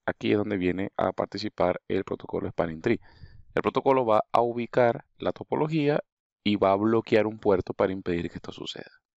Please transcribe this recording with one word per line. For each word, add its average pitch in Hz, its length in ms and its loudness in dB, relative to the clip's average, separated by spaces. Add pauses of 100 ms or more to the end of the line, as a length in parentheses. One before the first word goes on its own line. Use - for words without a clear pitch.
aquí - 260 -2
es 107 60 4
donde 104 200 -2
viene 90 400 -2
a 95 160 0
participar 98 720 -2
el 95 160 -2
protocolo - 460 -8
Spanning 82 320 -4
Tree. 113 180 0 (560)
El - 80 -2
protocolo 131 420 2
va 107 260 4
a 117 100 4
ubicar 120 640 0 (120)
la 95 140 -4
topología 151 720 -2 (400)
y 104 140 2
va 95 160 4
a - 20 4
bloquear 110 500 2
un 110 140 -8
puerto 95 340 2
para 98 180 0
impedir 90 380 -4
que - 60 -14
esto - 160 -14
suceda, - 400 -14 (260)